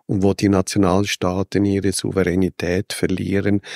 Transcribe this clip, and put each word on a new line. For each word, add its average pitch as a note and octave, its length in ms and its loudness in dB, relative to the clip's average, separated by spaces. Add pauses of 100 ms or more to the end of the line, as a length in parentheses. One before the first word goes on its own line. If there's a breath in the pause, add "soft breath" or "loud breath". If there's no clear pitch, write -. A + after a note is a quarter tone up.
und G2 160 0
wo G2 120 4
die G2+ 140 2
Nationalstaaten G2 1160 0
ihre G2 260 0
Souveränität F2+ 1040 -2
verlieren, G2 680 -2 (160 loud breath)